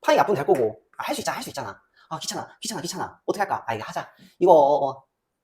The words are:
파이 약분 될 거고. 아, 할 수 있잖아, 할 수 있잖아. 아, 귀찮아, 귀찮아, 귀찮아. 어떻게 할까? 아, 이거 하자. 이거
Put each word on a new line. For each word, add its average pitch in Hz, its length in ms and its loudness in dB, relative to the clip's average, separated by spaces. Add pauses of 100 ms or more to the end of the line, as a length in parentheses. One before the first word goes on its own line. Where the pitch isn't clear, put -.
파이 - 140 4
약분 - 180 2
될 143 120 -2
거고. 120 320 2 (200)
아, - 60 -10
할 302 100 -4
수 - 60 -6
있잖아, - 160 -4
할 240 60 -10
수 - 80 -12
있잖아. 123 300 -10 (280)
아, 160 100 -10
귀찮아, 156 300 -8 (120)
귀찮아, 190 220 -8
귀찮아. 170 440 -10
어떻게 185 140 -10
할까? 160 260 -4
아, 117 80 -4
이거 107 120 -8
하자. - 240 -10 (280)
이거 143 680 4 (400)